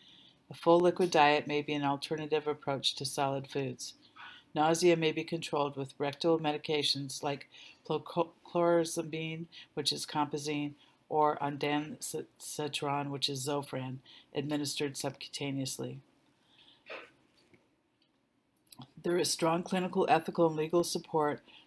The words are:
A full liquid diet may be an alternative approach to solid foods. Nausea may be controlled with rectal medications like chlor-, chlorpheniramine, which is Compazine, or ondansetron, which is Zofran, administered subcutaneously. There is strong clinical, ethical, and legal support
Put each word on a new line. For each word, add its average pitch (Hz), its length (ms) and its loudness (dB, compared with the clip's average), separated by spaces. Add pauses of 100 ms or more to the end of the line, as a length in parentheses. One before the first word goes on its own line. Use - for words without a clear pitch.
(500)
A - 40 -12
full 170 260 6
liquid 175 320 4
diet 147 340 6
may 147 160 0
be 151 120 -2
an 147 100 0
alternative 147 640 0
approach 147 480 -2
to - 80 -6
solid 139 420 -2
foods. - 480 -6 (640)
Nausea 165 400 6
may 160 140 2
be 156 140 -2
controlled 147 520 -2
with 135 220 -8
rectal 156 400 2
medications 147 840 -2
like 143 240 -4 (360)
chlor-, 165 440 -2 (180)
chlorpheniramine, 160 1000 0 (280)
which 147 180 -2
is 147 140 -6
Compazine, 147 680 -4 (340)
or 151 340 2
ondansetron, 147 1700 -4
which 139 180 -4
is 135 200 -6
Zofran, 135 480 -4 (360)
administered 147 640 -4
subcutaneously. 135 1000 -6 (3000)
There 175 160 2
is 151 100 2
strong 170 360 2
clinical, 185 440 0
ethical, 165 380 4
and 156 100 0
legal 160 280 2
support 156 560 -2 (260)